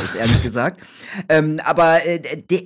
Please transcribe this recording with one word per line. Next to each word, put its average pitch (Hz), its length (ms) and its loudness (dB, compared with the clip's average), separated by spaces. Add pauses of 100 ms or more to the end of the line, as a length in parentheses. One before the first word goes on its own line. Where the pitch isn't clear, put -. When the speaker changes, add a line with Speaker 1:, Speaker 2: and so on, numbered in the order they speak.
Speaker 1:
ist, - 120 -8
ehrlich 113 280 2
Speaker 2:
<laughs> - 0 -
Speaker 1:
gesagt. 123 380 -4 (480)
Ähm, 156 340 2
aber, 165 420 4
äh, 170 140 -2
de-, 165 460 -4